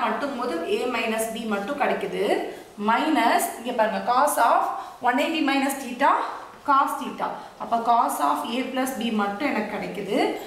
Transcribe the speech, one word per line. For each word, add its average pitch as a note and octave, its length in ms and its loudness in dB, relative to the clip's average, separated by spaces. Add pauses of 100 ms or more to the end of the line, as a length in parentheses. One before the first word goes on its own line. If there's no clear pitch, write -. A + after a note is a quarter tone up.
மட்டும் A#3+ 340 -2
போது B3+ 160 -4 (220)
A A#3 40 -2 (160)
minus A3 280 0 (100)
B A#3 200 -6
மட்டும் C4+ 260 -2
கிடைக்குது. F#3+ 440 0 (640)
minus, C4 600 4 (120)
இங்க B3 180 -6
பாருங்க, G3 240 2 (100)
cos C#4+ 240 4 (140)
of E4+ 120 4 (460)
one B3+ 160 4
eighty E4 240 0
minus C#4 340 2
theta, B3 300 2 (560)
cos C4+ 320 4
theta. - 280 -6 (340)
அப்ப - 140 0 (140)
cos B3 260 4 (120)
of C#4+ 100 0 (160)
A C4 60 0 (120)
plus C4 280 -2
B A#3 100 -2 (120)
மட்டும் G3+ 260 -2
எனக்கு A3 280 -2
கிடைக்குது. F#3 420 -4 (280)